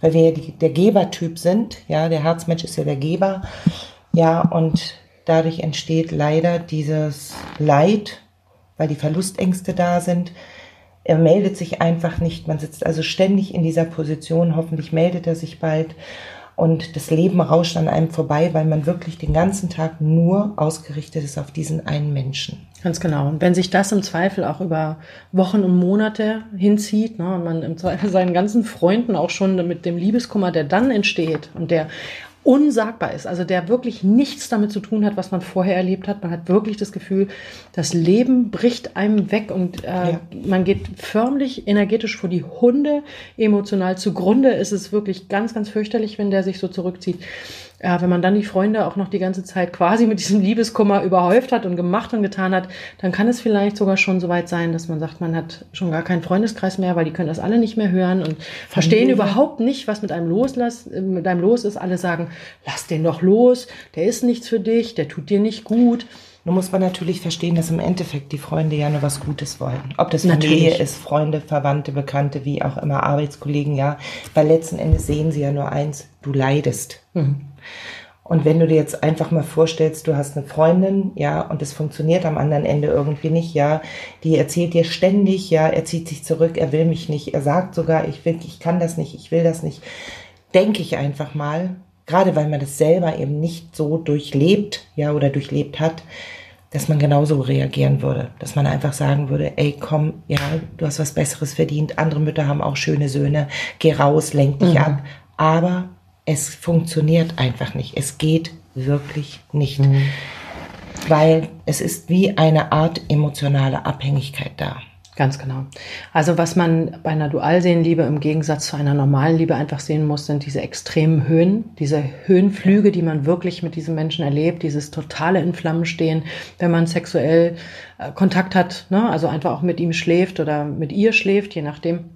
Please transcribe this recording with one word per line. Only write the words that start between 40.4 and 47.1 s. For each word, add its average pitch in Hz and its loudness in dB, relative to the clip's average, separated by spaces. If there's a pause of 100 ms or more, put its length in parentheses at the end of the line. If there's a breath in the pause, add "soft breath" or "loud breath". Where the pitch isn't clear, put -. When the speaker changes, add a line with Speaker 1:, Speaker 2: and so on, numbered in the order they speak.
Speaker 2:
man 185 2
geht 190 -2
förmlich 262 -2
energetisch 208 2
vor 180 -6
die 175 -2
Hunde, 285 2 (340 loud breath)
emotional 202 0
zugrunde. 214 2
Es 196 -2
ist - -6
wirklich 202 -4
ganz, 214 -2
ganz 208 -6
fürchterlich, 214 -4
wenn 202 -2
der 196 2
sich 185 -4
so 185 -4
zurückzieht. 180 -6 (640 loud breath)